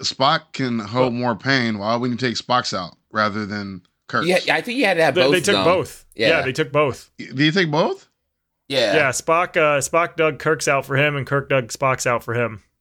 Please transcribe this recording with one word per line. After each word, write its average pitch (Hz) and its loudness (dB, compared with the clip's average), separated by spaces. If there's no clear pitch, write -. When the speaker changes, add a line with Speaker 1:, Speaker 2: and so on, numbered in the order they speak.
Speaker 1:
Spock 156 0
can 120 -2
hold 120 0
Speaker 2:
Well 120 -4
Speaker 1:
more 123 0
pain. 120 0
Why 107 -2
wouldn't 120 -2
you 127 0
take 113 -2
Spock's - -2
out 90 -8
rather 107 0
than 98 -8
Kirk's? 127 -2
Speaker 3:
Yeah, 175 2
I 156 0
think 233 -6
you 269 2
had 190 2
to 160 4
have 135 2
Speaker 2:
They, 139 2
Speaker 3:
both 135 4
Speaker 2:
they 180 4
Speaker 3:
of 170 0
Speaker 2:
took 202 2
Speaker 3:
them. 190 2
Speaker 2:
both. 170 0
Speaker 3:
Yeah. 110 0
Speaker 2:
Yeah, 160 2
they 131 -4
took 135 -4
both. 147 -2
Speaker 1:
Did 131 -12
he 151 4
take 170 0
both? 208 -2
Speaker 3:
Yeah. 120 2
Speaker 2:
Yeah, 147 4
Spock, 170 0
uh, 151 4
Spock 165 -2
dug 156 0
Kirk's 156 0
out 139 0
for 139 -2
him, 147 2
and 135 -4
Kirk 139 -2
dug 131 0
Spock's 131 -2
out 117 0
for 120 -4
him. 113 -2